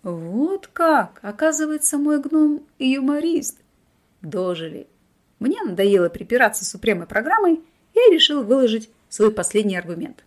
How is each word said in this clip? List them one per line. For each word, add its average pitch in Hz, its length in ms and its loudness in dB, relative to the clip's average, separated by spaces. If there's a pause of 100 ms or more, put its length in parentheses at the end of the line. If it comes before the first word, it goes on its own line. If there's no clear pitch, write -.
Вот 208 640 -4
как! 302 560 0
Оказывается, 302 720 -2
мой 294 240 0
гном 302 400 2 (160)
юморист. 285 800 -2 (640)
Дожили. 165 680 -8 (520)
Мне 349 220 -2
надоело 196 480 2
припираться 220 560 -2
с - 80 -10
упрямой 190 340 -4
программой, 330 540 0 (320)
я 453 200 8
решил 294 300 2
выложить 226 460 2 (200)
свой 214 220 2
последний 202 460 -2
аргумент. 170 500 -10